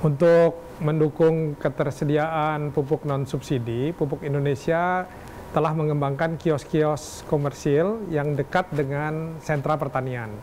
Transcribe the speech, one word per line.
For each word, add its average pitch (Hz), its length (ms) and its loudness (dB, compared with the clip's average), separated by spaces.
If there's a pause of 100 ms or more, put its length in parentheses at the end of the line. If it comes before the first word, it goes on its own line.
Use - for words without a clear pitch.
Untuk 165 640 6 (120)
mendukung 160 800 2
ketersediaan 151 1120 0
pupuk 147 320 0
non-subsidi, 135 880 -2
Pupuk 156 320 -4
Indonesia 160 800 0 (480)
telah 156 240 2
mengembangkan 151 640 0
kios-kios 151 880 0
komersil 160 800 0
yang 147 240 0
dekat 147 400 0
dengan 151 720 -4
sentra 147 320 0
pertanian 127 640 -4